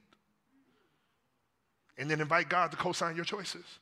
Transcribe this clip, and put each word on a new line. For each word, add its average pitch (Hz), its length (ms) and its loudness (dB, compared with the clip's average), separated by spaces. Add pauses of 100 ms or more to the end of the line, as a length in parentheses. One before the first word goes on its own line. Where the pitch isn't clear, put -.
(2000)
And 139 120 -4
then 151 120 2
invite 156 260 4
God 175 240 4
to 170 60 -8
co-sign 170 400 0
your 170 80 -4
choices. 180 400 -6 (160)